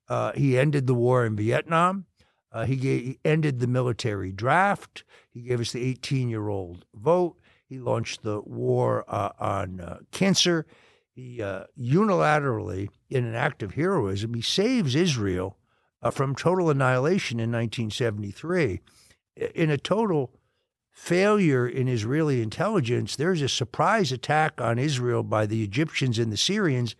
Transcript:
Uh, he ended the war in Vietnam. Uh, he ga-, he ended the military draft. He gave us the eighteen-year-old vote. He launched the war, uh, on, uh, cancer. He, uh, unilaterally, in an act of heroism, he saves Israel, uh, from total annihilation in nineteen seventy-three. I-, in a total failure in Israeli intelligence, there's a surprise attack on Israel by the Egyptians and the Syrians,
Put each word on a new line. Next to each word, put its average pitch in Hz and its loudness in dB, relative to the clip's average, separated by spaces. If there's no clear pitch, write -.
Uh, 117 -2
he 135 2
ended 143 2
the 127 2
war 123 4
in 107 0
Vietnam. 160 0
Uh, 113 -4
he 127 0
ga-, 131 0
he 127 -8
ended 156 2
the 123 0
military 117 -2
draft. 156 0
He 120 -16
gave 120 -2
us 110 -4
the 120 -4
eighteen-year-old 107 -2
vote. 165 0
He 131 -14
launched 117 -4
the 107 -4
war, 123 0
uh, 101 -2
on, 98 -4
uh, - -12
cancer. 175 2
He, 123 -14
uh, 98 -6
unilaterally, 139 2
in 127 0
an 113 -6
act 139 -2
of 98 -8
heroism, 117 -2
he 117 -4
saves 196 0
Israel, 101 0
uh, 120 0
from 135 -2
total 175 2
annihilation 135 2
in 113 0
nineteen 117 -2
seventy-three. 110 -2
I-, - -4
in 165 0
a 143 0
total 180 -2
failure 175 2
in 127 -2
Israeli 127 0
intelligence, 120 -2
there's 165 0
a 135 -2
surprise 170 0
attack 151 0
on 117 0
Israel 123 0
by 107 0
the 110 0
Egyptians 120 0
and 113 0
the 104 -4
Syrians, 147 0